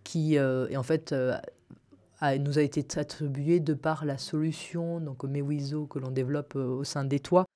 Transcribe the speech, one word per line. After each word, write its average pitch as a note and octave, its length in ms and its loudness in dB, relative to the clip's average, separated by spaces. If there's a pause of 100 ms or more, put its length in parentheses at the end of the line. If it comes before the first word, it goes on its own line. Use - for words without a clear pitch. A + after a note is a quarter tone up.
qui, D#3 340 2
euh, C3 300 4
est - 80 -4
en C3+ 80 0
fait, D#3 300 0
euh, B2+ 240 2 (840)
a, C#3 180 2
nous C#3+ 220 2
a - 20 6
été C#3+ 240 2 (140)
attribué D3 600 0
de D#3 140 0
par D#3 320 -2
la C#3 140 -2
solution, E3 800 -4
donc C#3 240 -8
Mewizo, C#3+ 640 -2
que - 100 -10
l'on C3 140 -4
développe, C3+ 440 -2
euh, C3 120 -2
au B2+ 160 -2
sein C#3 200 -4
d'Etoile C#3+ 420 4 (100)